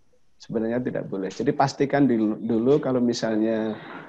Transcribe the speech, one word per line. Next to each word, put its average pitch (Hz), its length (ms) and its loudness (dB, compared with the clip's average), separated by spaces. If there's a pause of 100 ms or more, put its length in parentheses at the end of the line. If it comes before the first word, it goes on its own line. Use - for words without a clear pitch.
(380)
sebenarnya 113 400 -4
tidak - 320 -4
boleh. 95 220 -4
Jadi 123 240 -2
pastikan 139 500 2
dulu, 110 320 2
dulu 117 400 2
kalau 127 240 0
misalnya, 110 720 0 (340)